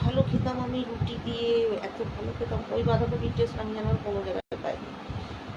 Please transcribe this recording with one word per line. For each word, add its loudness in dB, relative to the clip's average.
ভালো 4
খেতাম 2
আমি 0
রুটি -2
দিয়ে, 0
এত -6
ভালো -4
খেতাম। 0
ওই 2
বাঁধাকপির 2
টেস্ট 2
আমি -4
যেন -2
আর 4
কোনো 0
জায়গায় -4
পাইনি। -4